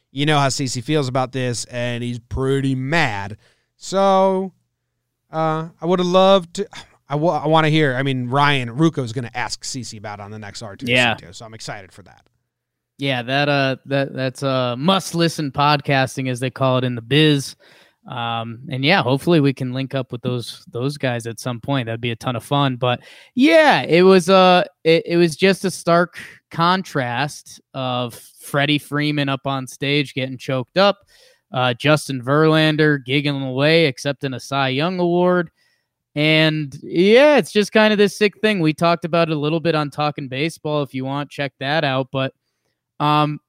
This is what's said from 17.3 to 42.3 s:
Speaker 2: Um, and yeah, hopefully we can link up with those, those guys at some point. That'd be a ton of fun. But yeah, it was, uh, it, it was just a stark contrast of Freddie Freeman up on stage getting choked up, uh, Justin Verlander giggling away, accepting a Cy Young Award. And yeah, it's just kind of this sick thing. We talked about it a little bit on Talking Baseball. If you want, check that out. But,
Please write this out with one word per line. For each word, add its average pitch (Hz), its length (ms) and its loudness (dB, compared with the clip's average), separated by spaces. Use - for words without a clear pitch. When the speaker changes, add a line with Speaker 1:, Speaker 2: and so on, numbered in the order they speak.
Speaker 2:
Um, 117 640 -8
and 131 160 -4
yeah, 175 180 4
hopefully 139 380 2
we 139 140 2
can 127 180 -6
link 131 220 -6
up 131 180 -4
with 120 100 -10
those, 123 460 -8
those 139 300 -6
guys 120 280 -4
at 117 140 -10
some 120 200 -8
point. 135 260 -4
That'd 117 140 -8
be 120 100 -4
a 113 60 -6
ton 127 200 -6
of 110 80 -10
fun. 139 320 0
But 123 240 -2
yeah, 285 480 4
it 170 200 4
was, 190 260 6
uh, 185 360 6
it, 165 220 4
it 170 100 0
was 170 200 2
just 190 280 2
a 185 60 0
stark 170 480 0
contrast 147 1120 -2
of 123 400 -4
Freddie - 640 -2
Freeman 147 500 -2
up 139 180 -4
on 135 220 -6
stage 143 460 -2
getting 131 220 -6
choked 131 400 -6
up, 185 220 4
uh, 127 220 0
Justin 143 480 0
Verlander 156 840 2
giggling 139 380 -2
away, 143 440 2
accepting 135 480 -4
a 120 60 -10
Cy 135 300 -2
Young 165 280 -2
Award. 175 520 0
And 156 680 2
yeah, 233 540 4
it's 196 160 0
just 208 200 0
kind 214 200 4
of 202 60 0
this 202 180 2
sick 208 240 0
thing. 214 200 0
We 156 140 2
talked 170 300 0
about 165 260 0
it 160 60 -2
a 143 40 -4
little 156 200 -2
bit 156 160 0
on 147 140 -2
Talking 147 380 -6
Baseball. 151 540 -4
If 135 100 -8
you 131 120 -6
want, 139 260 -6
check 143 300 -6
that 147 240 -2
out. 135 280 -2
But, 135 200 -2